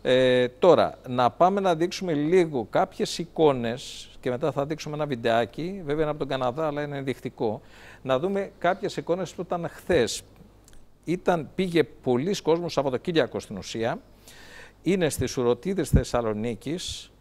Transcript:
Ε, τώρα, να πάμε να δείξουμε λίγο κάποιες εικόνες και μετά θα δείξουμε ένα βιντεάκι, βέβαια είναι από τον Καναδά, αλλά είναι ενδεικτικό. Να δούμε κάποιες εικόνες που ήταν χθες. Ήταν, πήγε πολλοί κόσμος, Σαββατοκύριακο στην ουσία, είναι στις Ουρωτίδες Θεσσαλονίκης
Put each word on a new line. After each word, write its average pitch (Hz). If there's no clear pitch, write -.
Ε, 127
τώρα, 123
να 123
πάμε 196
να 185
δείξουμε 175
λίγο 151
κάποιες -
εικόνες 135
και 131
μετά 135
θα 139
δείξουμε 151
ένα 151
βιντεάκι, 123
βέβαια 151
είναι 151
από 143
τον 135
Καναδά, 135
αλλά 147
είναι 143
ενδεικτικό. 131
Να 131
δούμε 196
κάποιες 185
εικόνες 165
που -
ήταν 170
χθες. -
Ήταν, 160
πήγε 170
πολλοί 135
κόσμος, 170
Σαββατοκύριακο 139
στην 101
ουσία, 113
είναι 175
στις -
Ουρωτίδες 131
Θεσσαλονίκης 120